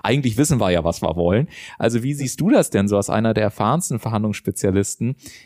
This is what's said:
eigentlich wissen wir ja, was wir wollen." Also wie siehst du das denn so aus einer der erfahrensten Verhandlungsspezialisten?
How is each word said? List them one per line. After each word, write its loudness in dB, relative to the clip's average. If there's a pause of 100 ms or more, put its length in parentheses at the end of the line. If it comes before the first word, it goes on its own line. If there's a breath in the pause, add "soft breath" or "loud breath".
eigentlich 0
wissen 2
wir 2
ja, 2
was -2
wir 0
wollen." 2 (320 loud breath)
Also 0
wie -2
siehst -6
du 2
das 4
denn 2
so 2
aus 0
einer 0
der 2
erfahrensten -2
Verhandlungsspezialisten? -2 (300 loud breath)